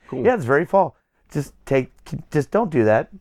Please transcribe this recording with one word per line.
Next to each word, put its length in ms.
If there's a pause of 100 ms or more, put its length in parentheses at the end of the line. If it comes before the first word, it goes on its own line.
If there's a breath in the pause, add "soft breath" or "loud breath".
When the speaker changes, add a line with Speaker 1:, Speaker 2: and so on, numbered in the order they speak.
Speaker 1:
Cool. 180
Speaker 2:
Yeah, 100
it's 100
very 200
fall. 300 (380)
Just 200 (120)
take, 260 (400)
just 200
don't 180
do 160
that. 240 (120)